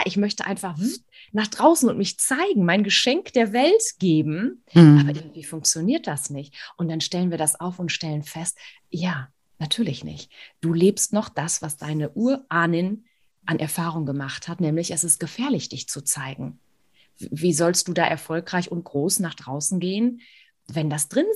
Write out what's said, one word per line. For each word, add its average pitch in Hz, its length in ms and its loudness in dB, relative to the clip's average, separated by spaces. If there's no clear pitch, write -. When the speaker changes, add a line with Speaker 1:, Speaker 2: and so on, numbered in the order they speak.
Speaker 1:
ich 185 120 -2
möchte 202 280 0
einfach 185 320 -6
nach 208 160 -2
draußen 269 420 4
und - 80 -2
mich - 220 -4
zeigen, 277 460 0
mein 190 180 4
Geschenk 254 500 0
der 226 200 2
Welt 339 300 4
geben, 160 640 0
Speaker 2:
Mhm. 151 260 12
Speaker 1:
aber 143 160 2
irgendwie - 280 -12
funktioniert 170 640 -2
das 151 220 -6
nicht.“ 143 260 -10
Und 170 120 -2
dann 160 120 -4
stellen 180 300 -2
wir 165 60 -4
das 151 220 0
auf 180 200 -6
und 175 120 -4
stellen 151 320 -4
fest, - 340 -8
ja, 160 400 -4
natürlich 156 440 -4
nicht. - 280 -14
Du 165 120 0
lebst 190 400 2
noch 208 160 0
das, - 320 -6
was 156 160 -8
deine 151 340 -4
Urahnin 190 920 0
an 160 140 -2
Erfahrung 160 460 -4
gemacht 135 420 -6
hat, 170 120 -10
nämlich 165 320 0
es 170 120 -2
ist 170 160 0
gefährlich, 233 500 -4
dich - 180 -10
zu 139 140 -10
zeigen. 139 580 -8
W-, - 140 -14
wie 160 220 0
sollst 170 340 0
du 175 60 -6
da 165 120 2
erfolgreich 170 640 -4
und 175 120 -6
groß 156 360 -2
nach 170 160 -4
draußen 151 440 -4
gehen, 214 420 -2
wenn 156 220 -2
das 147 180 -2
drin 330 280 0